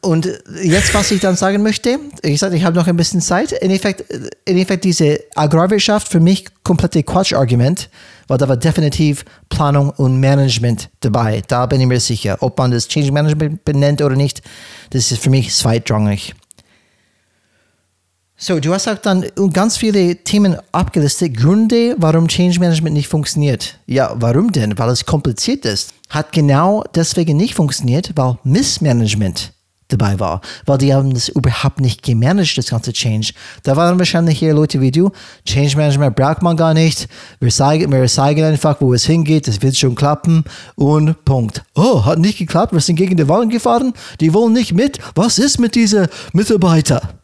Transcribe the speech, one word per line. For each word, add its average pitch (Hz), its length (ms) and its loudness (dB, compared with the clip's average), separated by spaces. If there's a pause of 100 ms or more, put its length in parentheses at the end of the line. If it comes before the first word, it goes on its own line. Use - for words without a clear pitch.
und 175 280 0 (340)
jetzt, 185 300 0
was 202 180 0
ich 196 80 0
dann 185 160 0
sagen 196 260 0
möchte, 214 380 -2 (240)
ich 151 160 0
sag, 196 140 -2
ich 165 100 0
habe 170 120 0
noch 175 120 2
ein 175 100 0
bisschen 170 240 0
Zeit. 196 300 -2
Im - 180 -2
Endeffekt, 190 420 -4
im - 180 -10 (160)
Endeffekt 185 400 0
diese 156 340 2 (160)
Agrarwirtschaft 185 720 0
für 180 140 0
mich 185 240 2 (180)
komplette 170 400 0
Quatschargument, 139 880 0 (380)
weil 135 100 0
da 135 100 0
war 131 100 0
definitiv 151 680 0 (240)
Planung 143 420 0
und 131 280 0
Management 127 720 0 (120)
dabei. 113 460 0
Da 123 180 0
bin 131 160 0
ich 127 60 2
mir 123 120 2
sicher. 107 400 -4
Ob - 180 -2
man 127 140 0
das 120 160 -2
Change 143 240 -2
Management 151 540 -2
benennt 143 360 0
oder 139 140 2
nicht, 139 260 -2 (500)
das 127 200 -2
ist 117 100 -4
für - 80 0
mich 131 240 2
zweitrangig. 107 800 -2 (2000)
So, 180 160 -2
du 156 140 -2
hast 196 140 -4
auch 214 100 -4
dann 185 260 0 (300)
ganz 208 240 0
viele 196 380 0
Themen 202 420 0 (140)
abgelistet, 151 680 0
Gründe, 220 600 2
warum 165 280 2
Change 180 320 0
Management 160 360 0
nicht 147 120 0
funktioniert. 147 800 -2
Ja, 123 300 0
warum 123 360 2
denn? 107 280 -2
Weil 117 100 0
es 123 160 -2
kompliziert 156 600 -2
ist. 104 280 -4 (160)
Hat 151 220 -6
genau 160 520 2 (120)
deswegen 165 420 0
nicht 202 160 0
funktioniert, 143 600 -2
weil 127 280 -2
Missmanagement 120 1120 -2 (360)
dabei 101 300 0
war. 92 220 -2 (240)
Weil 139 140 2
die 139 120 2
haben 135 220 2
das 120 160 -4
überhaupt - 520 -2
nicht 123 200 -2
gemanagt, 147 560 0
das 120 140 -6
ganze 117 220 -6
Change. 110 400 -4 (280)
Da 135 140 -2
waren 175 240 2
wahrscheinlich 170 400 0
hier 160 160 2
Leute 151 260 0
wie 131 80 2
du, 175 220 0 (340)
„Change 139 320 0
Management 139 380 0
braucht 143 260 0
man 170 160 0
gar 165 160 2
nicht, 160 340 0 (340)
wir 120 100 2
zeigen, 151 400 0
wir 131 160 2
zeigen 147 360 2
einfach, 156 380 2
wo 127 140 2
es 117 100 0
hingeht, 156 420 2
das 104 140 -2
wird 135 160 0
schon 131 160 2
klappen 151 520 0 (300)
und 151 500 2
Punkt.“ 123 360 -2 (140)
Oh, 170 300 2
hat 156 120 2
nicht 196 220 0
geklappt, 170 340 0
wir 165 60 2
sind 165 160 0
gegen 180 220 0
die 151 120 2
Wand 220 220 2
gefahren, 240 420 0 (260)
die 160 140 2
wollen 226 200 4
nicht 233 200 0
mit, 269 240 0 (160)
was 214 240 0
ist 262 220 0
mit 233 160 0
dieser 208 320 2 (260)
Mitarbeiter? 170 680 2 (220)